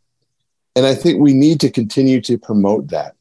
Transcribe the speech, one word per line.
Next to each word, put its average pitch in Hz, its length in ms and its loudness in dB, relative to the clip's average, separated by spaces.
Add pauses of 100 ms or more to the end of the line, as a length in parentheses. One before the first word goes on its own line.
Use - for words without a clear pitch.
(760)
And 127 100 2
I 135 100 0
think 165 240 -2
we 143 140 4
need 147 260 2
to 135 100 0
continue 131 520 0
to - 160 -4
promote 101 500 -2
that 73 340 -8